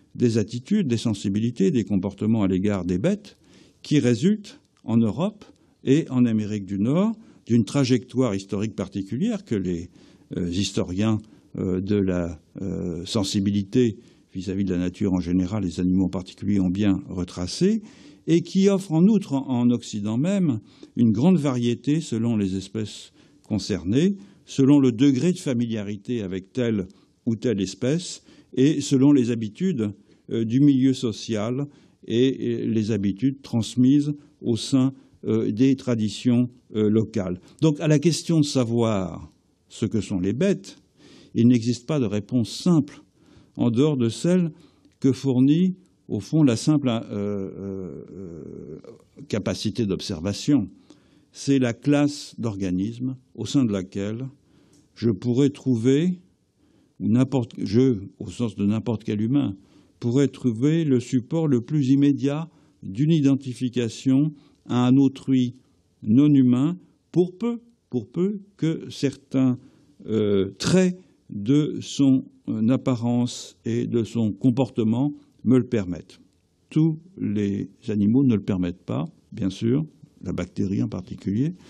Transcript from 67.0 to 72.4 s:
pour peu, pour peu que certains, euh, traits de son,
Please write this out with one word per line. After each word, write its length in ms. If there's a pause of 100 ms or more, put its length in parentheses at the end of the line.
pour 260
peu, 240 (280)
pour 200
peu 320 (160)
que 320
certains, 680 (480)
euh, 540
traits 400 (300)
de 520
son, 440 (240)